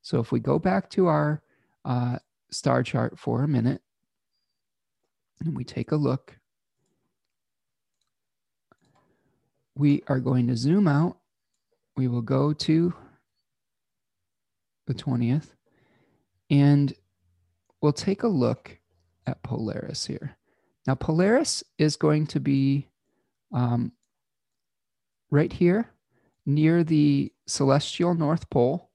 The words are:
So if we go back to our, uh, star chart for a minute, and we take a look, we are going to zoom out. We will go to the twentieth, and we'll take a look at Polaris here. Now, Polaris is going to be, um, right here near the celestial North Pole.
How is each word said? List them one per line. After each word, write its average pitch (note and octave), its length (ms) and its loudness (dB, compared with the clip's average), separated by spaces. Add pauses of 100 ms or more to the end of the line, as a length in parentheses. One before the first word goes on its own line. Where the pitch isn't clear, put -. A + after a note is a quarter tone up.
So - 180 -2
if A#2 100 -4
we A#2+ 100 0
go C#3 180 0
back F#3+ 320 -2
to F#3 160 0
our, D3+ 360 0 (420)
uh, B2 340 -4 (320)
star B2+ 320 0
chart - 360 -4
for A#2+ 240 -2
a D3 60 -2
minute, B2+ 320 0 (1600)
and D#3+ 160 -6
we B2+ 80 -8
take - 280 -8
a D3+ 40 0
look, C3+ 400 -2 (3500)
we C#3+ 340 2
are C3+ 120 0
going B2 280 0
to B2 80 0
zoom E3 300 2
out. D3+ 300 2 (800)
We C3 120 0
will A#2+ 140 -2
go C3+ 300 0
to E3 400 0 (1900)
the B2+ 80 -4
twentieth, B2 600 -2 (960)
and C#3+ 420 6 (880)
we'll D3 120 2
take - 300 -4
a A#3+ 60 0
look B2 500 -2 (480)
at - 160 -8
Polaris - 640 -8
here. - 320 -12 (500)
Now, C3 80 0
Polaris G3 680 0 (160)
is D3+ 180 2
going D3+ 320 0
to D3 120 -4
be, C#3 480 0 (640)
um, A#2+ 400 -2 (1400)
right D3 220 2
here F#3 380 2 (560)
near D#3 360 2
the D3 500 2 (140)
celestial D3+ 680 0
North E3 360 -2
Pole. C3 440 0